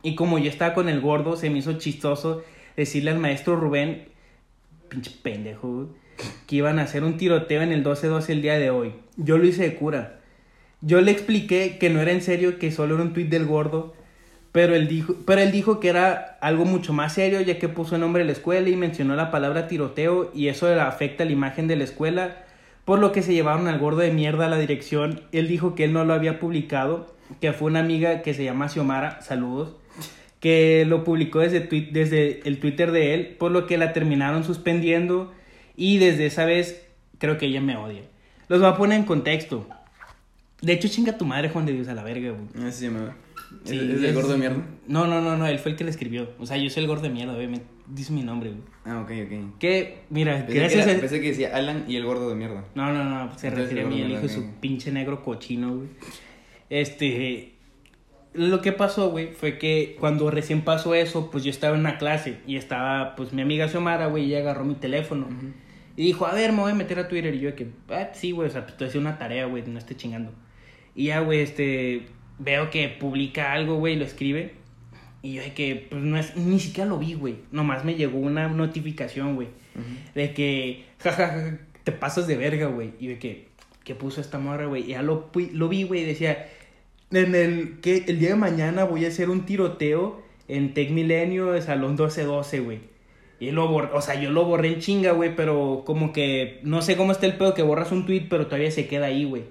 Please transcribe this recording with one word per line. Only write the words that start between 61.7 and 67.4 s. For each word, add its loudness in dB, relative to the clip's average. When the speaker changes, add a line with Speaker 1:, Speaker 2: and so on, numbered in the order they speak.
Speaker 1:
en 2
una 0
clase -2
y -6
estaba, -4
pues, -8
mi -4
amiga 0
Xiomara, 0
güey, 0
y 0
ella 0
agarró -2
mi -2
teléfono. -4
Speaker 2:
Ujú. -10
Speaker 1:
Y -2
dijo, 2
"A -2
ver, 2
me 2
voy 2
a 0
meter -2
a -4
Twitter." -2
Y -4
yo -4